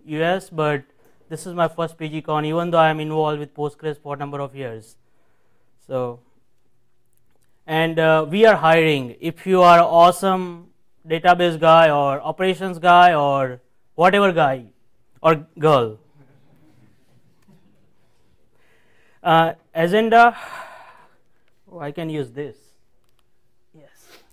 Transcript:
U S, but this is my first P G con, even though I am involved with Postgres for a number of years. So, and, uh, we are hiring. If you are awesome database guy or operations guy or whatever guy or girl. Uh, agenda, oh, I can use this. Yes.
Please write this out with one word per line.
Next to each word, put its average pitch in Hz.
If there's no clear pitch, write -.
U 151
S, 190
but 151
this 160
is 175
my 170
first 165
P 156
G 151
con, 151
even 170
though 170
I 160
am 156
involved 151
with 147
Postgres 147
for 143
a 139
number 143
of 135
years. 113
So, 123
and, 160
uh, 160
we 208
are 214
hiring. 156
If -
you 185
are 170
awesome 175
database 170
guy 165
or 143
operations 185
guy 175
or 139
whatever 190
guy 135
or 160
girl. 127
Uh, 165
agenda, 226
oh, 175
I 147
can 160
use 143
this. 143
Yes. 147